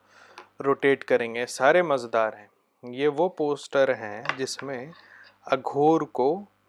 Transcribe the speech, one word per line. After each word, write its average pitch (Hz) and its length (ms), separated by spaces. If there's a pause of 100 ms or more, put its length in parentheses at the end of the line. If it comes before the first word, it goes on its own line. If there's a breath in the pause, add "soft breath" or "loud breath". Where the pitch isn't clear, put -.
(600 loud breath)
रोटेट 139 440
करेंगे, 120 420
सारे 156 360
मज़ेदार 120 520
हैं। 104 160 (420)
ये 139 160
वो 151 200
पोस्टर 143 640
हैं 113 460
जिसमें 135 560 (600 loud breath)
अघोर 147 520
को 151 400 (240)